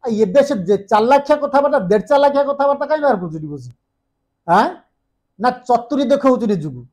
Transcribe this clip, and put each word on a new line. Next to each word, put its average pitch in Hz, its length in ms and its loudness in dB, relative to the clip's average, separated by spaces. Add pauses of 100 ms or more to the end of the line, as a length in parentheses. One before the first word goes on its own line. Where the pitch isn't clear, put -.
ଆଉ 254 60 -4
ଏବେ 214 320 2
ସେ 285 120 -2 (100)
ଯେ 196 120 2
ଚାଲାଖିଆ 254 600 2
କଥାବାର୍ତ୍ତା, 285 420 0
ଦେଢ଼ 202 280 0
ଚାଲାଖିଆ 285 380 2
କଥାବାର୍ତ୍ତା 277 420 -2
କାଇଁ 302 140 -2
ବାହାର 277 160 2
କରୁଛୁ 170 200 -10
ଏଠି 156 100 -10
ବସି? 131 240 -14 (800)
ଆଁ? 202 180 2 (760)
ନା 240 100 0
ଚତୁରୀ 247 540 -2
ଦେଖାଉଛୁ 254 420 0
ନିଜକୁ? 151 340 -4 (120)